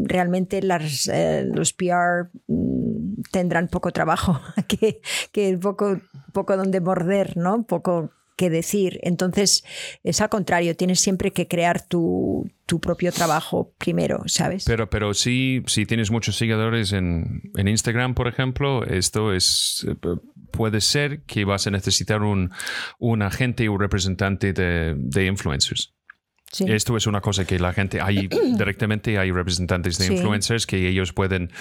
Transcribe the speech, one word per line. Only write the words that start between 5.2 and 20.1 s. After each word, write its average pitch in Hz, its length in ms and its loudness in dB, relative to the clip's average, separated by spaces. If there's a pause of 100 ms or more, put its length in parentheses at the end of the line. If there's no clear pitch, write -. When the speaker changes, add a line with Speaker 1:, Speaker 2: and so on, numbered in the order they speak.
Speaker 1:
que 190 260 0
poco, 196 420 0 (340)
poco 196 240 0
donde 190 240 0
morder, 185 560 0
¿no? 190 260 0
Poco 170 480 0 (260)
que 180 120 2
decir. 180 540 0
Entonces, 180 600 2 (400)
es 180 160 0
al 214 100 2
contrario, 175 460 0
tienes 180 240 2
siempre 190 320 0
que 175 160 -2
crear 170 380 0
tu, - 640 0 (160)
tu 170 140 -2
propio 175 320 -2
trabajo 165 680 -2
primero, 170 480 -2
¿sabes? 170 400 -2
Speaker 2:
Pero, 113 240 0
pero 104 240 0
sí, 127 540 0
si 107 180 0
tienes 113 240 0
muchos 110 280 0
seguidores 110 540 0
en, 87 640 -2
en 98 120 2
Instagram, 120 480 0
por 127 120 0
ejemplo, 131 560 0
esto 101 480 0
es, - 560 0
eh, - 60 -2
p-, 85 260 -4 (320)